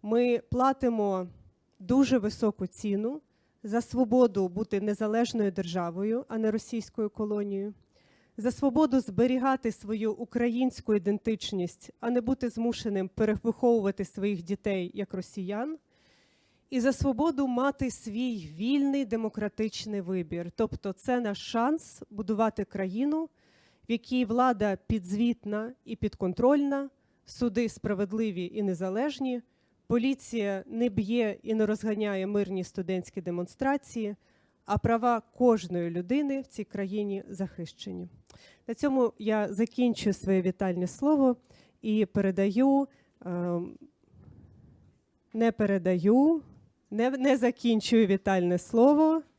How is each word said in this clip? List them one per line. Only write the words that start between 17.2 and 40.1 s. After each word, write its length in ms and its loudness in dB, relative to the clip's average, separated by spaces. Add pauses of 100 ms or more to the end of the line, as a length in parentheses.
мати 440 0
свій 640 -6
вільний 480 2
демократичний 960 -4
вибір. 540 -4
Тобто 380 -4
це 260 0
наш 180 -2 (140)
шанс 580 -2
будувати 560 -2
країну, 640 -2 (600)
в 20 0
якій 340 0
влада 520 2 (100)
підзвітна 840 -2 (120)
і 100 -10
підконтрольна, 920 0 (360)
суди 440 -2
справедливі 840 -4
і 100 -4
незалежні, 800 -2 (460)
поліція 800 -2
не 220 0
б'є 540 0
і 100 -2
не 120 2
розганяє 640 -2
мирні 360 -2
студентські 580 -6
демонстрації, 920 -4 (500)
а 120 0
права 440 2 (160)
кожної 520 2
людини 520 -2
в 60 -12
цій 160 -10
країні 640 -4
захищені. 800 -10 (600)
На 60 -6
цьому 460 2
я 340 0
закінчую 600 2